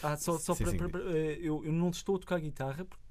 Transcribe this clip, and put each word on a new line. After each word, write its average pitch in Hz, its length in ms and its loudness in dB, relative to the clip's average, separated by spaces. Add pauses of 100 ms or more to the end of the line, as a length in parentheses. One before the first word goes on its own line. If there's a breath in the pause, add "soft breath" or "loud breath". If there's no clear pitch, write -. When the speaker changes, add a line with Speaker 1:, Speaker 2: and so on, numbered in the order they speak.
Speaker 1:
ah, 147 140 0
só, 165 220 0
só 175 160 0
Speaker 2:
Sim, - 100 0
Speaker 1:
para, 175 80 4
Speaker 2:
sim. 165 60 2
Speaker 1:
para, 170 100 0
para, 180 300 0
eh, 156 220 0
eu, 156 240 0
eu 156 80 0
não 170 180 4
estou 196 260 0
a - 20 2
tocar 180 200 0
guitarra, 147 460 -4
porque - 260 -14